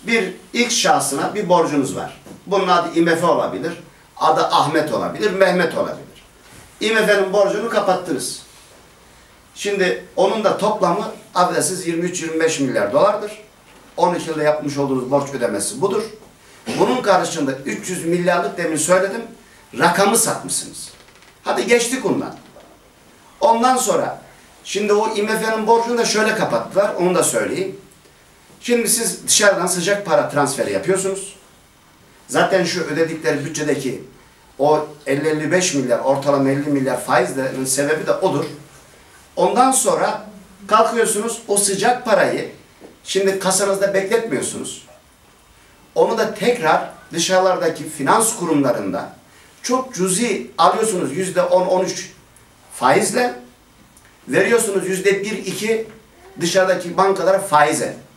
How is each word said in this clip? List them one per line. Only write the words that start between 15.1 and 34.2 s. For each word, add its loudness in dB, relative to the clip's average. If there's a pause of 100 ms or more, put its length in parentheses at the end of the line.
borç 0
ödemesi -4
budur. 0 (760)
Bunun 2
karşında 2
üç -8
yüz -6
milyarlık 0
demin -2
söyledim, 0 (580)
rakamı 2
satmışsınız. -4 (540)
Hadi -2
geçtik 0
ondan. -2 (1040)
Ondan 4
sonra, -2 (420)
şimdi 0
o 2
I -2
M -2
F'nin -2
borcunu 2
da 2
şöyle 0
kapattılar, 0
onu 2
da 4
söyleyeyim. -2 (800)
Şimdi 0
siz -2
dışarıdan 4
sıcak -2
para 2
transferi -2
yapıyorsunuz. -2 (920)
Zaten 2
şu -2
ödedikleri -2
bütçedeki -4 (560)